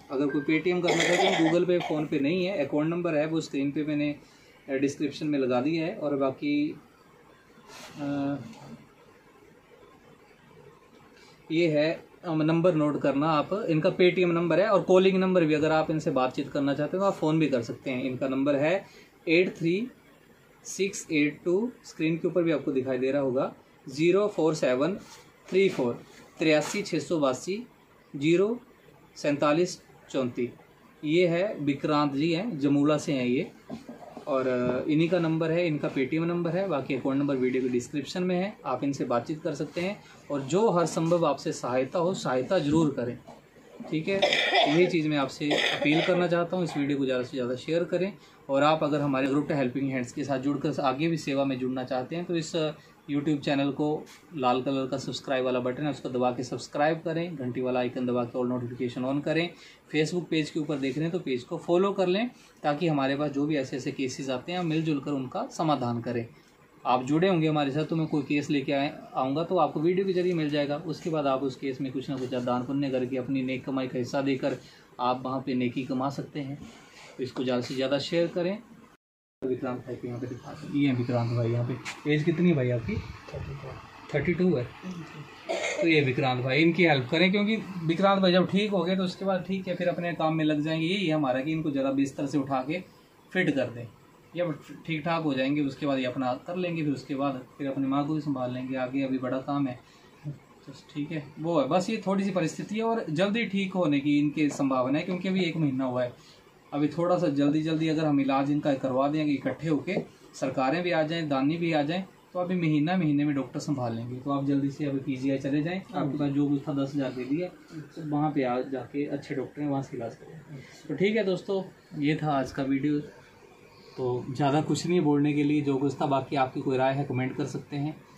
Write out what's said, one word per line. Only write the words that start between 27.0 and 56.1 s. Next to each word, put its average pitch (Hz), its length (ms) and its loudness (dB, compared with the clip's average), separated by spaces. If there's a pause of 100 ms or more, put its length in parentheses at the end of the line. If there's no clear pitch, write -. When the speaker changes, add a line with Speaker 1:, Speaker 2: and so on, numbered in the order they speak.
Speaker 1:
बासी, 175 480 -2 (480)
जीरो 175 440 4 (560)
सैंतालीस 147 680 0 (280)
चौंतीस। 123 400 -2 (540)
ये 170 240 4
है 175 320 0
विक्रांत 147 540 0
जी 160 200 2
हैं, 185 260 -4
जमूला 143 380 4
से 147 160 -2
हैं 127 120 0
ये, 127 260 0 (760)
और, 131 200 0
अ, 127 420 0
इन्हीं 160 200 4
का 175 100 2
नंबर 160 320 0
है, 175 160 2
इनका 151 240 -2
Paytm 151 340 0
नंबर 170 260 0
है। 190 160 0
बाकी 139 280 -2
अकाउंट 135 220 0
नंबर 143 180 2
वीडियो 127 280 2
के 127 60 0
डिस्क्रिप्शन 139 540 -4
में 185 120 0
है, 196 300 -2
आप 131 180 -4
इनसे 139 220 -2
बातचीत 123 360 -2
कर 160 120 -2
सकते 147 280 -6
हैं। 202 220 -4 (280)
और 143 100 -2
जो 185 280 2
हर 170 160 4
संभव 165 400 2
आपसे 143 280 0
सहायता 131 460 -2
हो, 175 140 2
सहायता 143 460 0
ज़रूर 151 340 2
करें, 120 240 -4 (760)
ठीक 156 160 -2
है। 196 140 0 (540)
यही 180 120 6
चीज़ 156 200 0
मैं 151 100 0
आपसे 147 340 -2
अपील 151 500 2
करना 175 260 2
चाहता 170 300 0
हूँ। 180 60 0
इस 151 140 -4
वीडियो 143 200 0
को 135 80 0
ज़्यादा 127 180 0
से 127 140 -10
ज़्यादा 123 180 -2
शेयर 160 280 -2
करें। 185 300 -2 (360)
और 139 140 4
आप 156 200 4
अगर 143 180 2
हमारे 135 260 2
ग्रुप 143 240 0
हेल्पिंग 135 400 0
हैंड्स 127 200 -4
के 147 120 -6
साथ 135 160 -2
जुड़कर 143 400 -2
आगे 143 280 0
भी 165 100 0
सेवा 139 280 -2
में 131 140 -2
जुड़ना 127 240 -2
चाहते 127 320 -4
हैं 175 100 -4
तो 175 100 -2
इस 160 380 -2 (380)
YouTube 143 280 0
चैनल 139 320 0
को, 151 340 -2 (300)
लाल 127 260 2
कलर 135 260 0
का 135 100 -4
subscribe 127 480 -2
वाला 127 140 2
button 127 240 -2
है, 147 60 0
उसको 135 200 -6
दबा 123 220 2